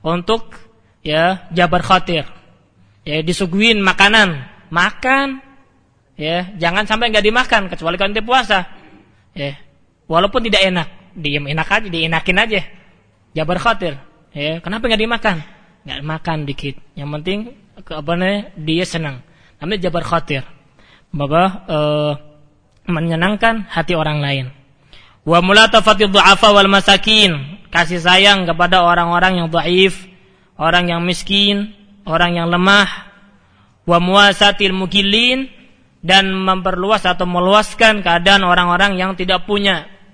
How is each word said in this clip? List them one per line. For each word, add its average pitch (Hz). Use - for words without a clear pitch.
Untuk, 175
ya, 165
jabar 175
khatir. 180
Ya, 156
disuguhin 196
makanan, 196
makan. 262
Ya, 175
jangan 175
sampai 220
nggak 208
dimakan 226
kecuali 165
kalau 196
nanti 214
puasa. 214
Ya, 139
walaupun 202
tidak 202
enak, 180
diem, 147
enak 160
aja, 214
dienakin 165
aja. 208
Jabar 165
khatir. 180
Ya, 151
kenapa 220
nggak 214
dimakan? 226
Nggak 135
makan 160
dikit. 139
Yang 143
penting 180
ke, -
apa 151
namanya, 202
dia 160
senang. 147
Namanya 185
jabar 165
khatir. 156
Apa, 147
eh, 151
menyenangkan 185
hati 165
orang 151
lain. 139
Wa 170
mulatafati 208
du'afa 196
wal 196
masakin. 196
Kasih 175
sayang 185
kepada 175
orang-orang 175
yang 165
dhaif, 175
orang 175
yang 170
miskin, 202
orang 175
yang 170
lemah. 196
Wa 170
muwasatil 196
mukillin, 208
dan 190
memperluas 190
atau 180
meluaskan 208
keadaan 180
orang-orang 180
yang 185
tidak 180
punya. 202